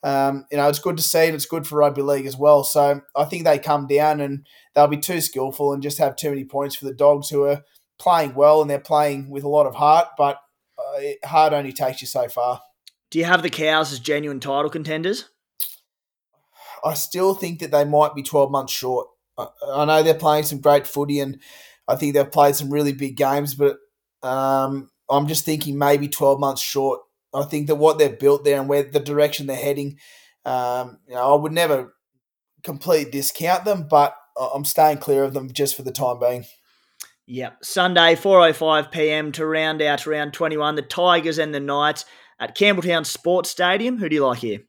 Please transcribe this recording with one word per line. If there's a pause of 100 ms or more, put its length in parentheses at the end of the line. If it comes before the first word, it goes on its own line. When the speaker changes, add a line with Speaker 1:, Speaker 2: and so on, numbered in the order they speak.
Speaker 1:
um,
you
know,
it's
good
to
see,
and
it's
good
for
rugby
league
as
well.
So (160)
I
think
they
come
down
and (260)
they'll
be
too
skillful
and
just
have
too
many
points
for
the
Dogs,
who
are (340)
playing
well
and
they're
playing
with
a
lot
of
heart, (100)
but, (400)
uh,
heart
only
takes
you
so
far. (500)
Speaker 2:
Do
you
have
the
Cows
as
genuine
title
contenders? (1600)
Speaker 1:
I
still
think
that
they
might
be
twelve
months
short. (280)
I, (220)
I
know
they're
playing
some
great
footy
and (480)
I
think
they've
played
some
really
big
games,
but, (440)
um, (200)
I'm
just
thinking
maybe
twelve
months
short. (340)
I
think
that
what
they've
built
there
and
where
the
direction
they're
heading, (460)
um,
you
know,
I
would
never (680)
completely
discount
them,
but (240)
I,
I'm
staying
clear
of
them
just
for
the
time
being. (800)
Speaker 2:
Yep.
Sunday,
four
oh
five
P
M
to
round
out
round
twenty-one,
the
Tigers
and
the
Knights (340)
at
Campbelltown
Sports
Stadium.
Who
do
you
like
here?